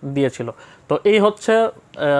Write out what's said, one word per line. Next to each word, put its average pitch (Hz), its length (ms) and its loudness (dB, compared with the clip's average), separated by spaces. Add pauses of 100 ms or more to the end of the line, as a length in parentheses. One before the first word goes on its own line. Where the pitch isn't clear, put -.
দিয়েছিল। 139 460 -4 (380)
তো 151 140 0
এই 208 160 4
হচ্ছে, 208 380 0
আহ, 226 140 0 (480)